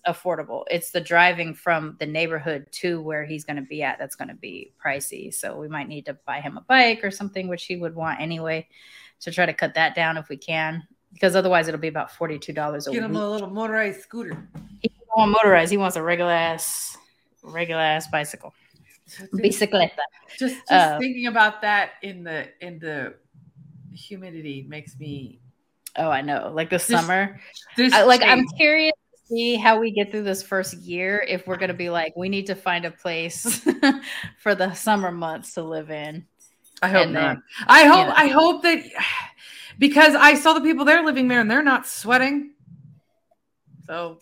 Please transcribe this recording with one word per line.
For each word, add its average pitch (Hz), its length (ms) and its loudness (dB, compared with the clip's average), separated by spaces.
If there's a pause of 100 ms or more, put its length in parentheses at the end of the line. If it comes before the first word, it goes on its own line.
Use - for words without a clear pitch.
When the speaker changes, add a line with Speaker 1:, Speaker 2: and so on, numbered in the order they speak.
Speaker 1:
affordable. 170 640 -6
It's 170 220 -6
the 175 80 -4
driving 170 540 2
from 156 480 -4
the 151 40 -4
neighborhood 156 680 -6
to 175 280 -6
where 151 220 -6
he's 151 220 -12
gonna 147 160 -8
be 151 200 -12
at 135 160 -4
that's - 200 -12
gonna - 180 -16
be - 380 -18 (120)
pricey. - 480 -8
So - 240 -10
we 151 120 -12
might 147 180 -10
need 147 200 -16
to 143 80 -12 (100)
buy 139 160 -8
him 147 160 -12
a - 40 -16
bike 233 440 4
or 190 60 -6
something, 196 360 -10
which 175 160 -10
he 180 140 -10
would 165 180 -10
want 160 240 -8
anyway, 160 480 -8 (540)
to 170 100 -12
try 175 140 0
to 160 80 -2
cut 156 220 -4
that 160 200 0
down 160 220 -2
if 156 100 -10
we 147 80 -12
can, 160 500 -6 (280)
because 185 240 2
otherwise 180 320 2
it'll 156 100 -6
be 160 80 -6
about 156 240 -8
forty-two 156 400 -10
dollars 147 360 -8
a 139 40 -8
Speaker 2:
Get 233 120 -4
him 214 80 -6
Speaker 1:
week. 214 100 -4
Speaker 2:
a 208 80 -4
little 202 200 -8
motorized 214 520 -6
scooter. - 440 -14 (360)
Speaker 1:
He 233 80 -4
doesn't - 260 -14
want 214 160 4
motorized. 196 400 6
He 202 60 2
wants 185 180 -2
a 160 80 -4
regular 175 300 0
ass, 165 640 -4 (440)
regular 165 400 -6
ass 156 280 0
bicycle. 151 440 -8 (520)
Speaker 2:
So - 180 -20
just - 180 -12
Speaker 1:
Bicicleta. 202 500 0 (460)
Speaker 2:
just, 254 180 -4 (120)
just - 20 -10
Speaker 1:
Uh, 165 300 4
Speaker 2:
thinking 247 280 -6
about 214 340 2
that 208 300 0 (120)
in 185 220 -14
the, 156 240 -8 (100)
in 175 200 -16
the 151 360 -10 (800)
humidity 160 760 -14
makes 151 320 -16
me 143 400 -12 (600)
Speaker 1:
Oh, 160 120 0
I 139 100 0
know. 147 320 -6
Like, 160 160 -4
the 180 60 0
Speaker 2:
This, 170 100 -2
Speaker 1:
summer. 190 540 0 (360)
Speaker 2:
this 247 200 4
Speaker 1:
I, 208 80 8
like, 247 180 8
I'm 240 200 6
Speaker 2:
change. 262 160 -2
Speaker 1:
curious 311 340 4 (220)
to - 40 -20 (160)
see 233 220 0
how 220 240 4
we 226 100 0
get 208 220 -2
through 214 120 -6
this 196 200 -4
first 190 320 -4
year, 180 520 -4
if 180 200 -4
we're 185 100 -4
gonna 180 160 -4
be 175 160 -6
like, 165 260 -4
"We 180 140 -6
need 196 180 -4
to 190 80 -6
find 175 300 -4
a 165 60 -8
place 170 760 -8 (360)
<laughs> - 360 -14
for 208 160 -2
the 185 200 -2
summer 202 380 0
months 165 440 -10
to 170 80 -6
live 156 260 -8
in." 151 380 -12 (560)
Speaker 2:
I 185 60 0
hope 185 180 6
Speaker 1:
And 160 80 -6
Speaker 2:
not. 143 220 0
Speaker 1:
then, - 60 -20 (240)
Speaker 2:
I 302 200 12
hope, 339 100 12
Speaker 1:
you 370 80 4
know. - 100 -2
Speaker 2:
I 302 120 6
hope 320 340 4
that, 330 220 2 (480)
<sighs> - 480 -20
because 285 340 8
I 294 220 8
saw 320 180 4
the 311 80 2
people 294 240 0
there 320 180 6
living 262 260 0
there 247 120 2
and 214 80 0
they're 277 140 2
not 269 240 2
sweating. 262 640 0 (1400)
So 165 340 -12